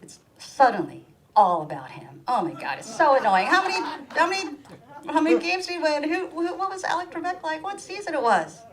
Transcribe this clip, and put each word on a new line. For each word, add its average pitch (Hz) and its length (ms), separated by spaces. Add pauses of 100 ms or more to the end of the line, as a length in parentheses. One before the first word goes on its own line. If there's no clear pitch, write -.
it's - 160 (200)
suddenly 202 640 (300)
all 180 280
about 151 280
him. - 360
Oh 233 160
my 160 100
God, 131 260
it's - 160
so 285 220
annoying. 196 300
How 359 160
many, 370 240 (240)
how 330 180
many, 359 280 (520)
how 302 120
many 330 180
games 359 280
did 349 80
he 349 40
win? 302 260
Who, 349 240
who, 339 280
what 381 140
was 381 140
Alec 349 260
Trebek 349 320
like? 311 200
What 392 180
season 381 340
it 277 80
was? 185 400 (100)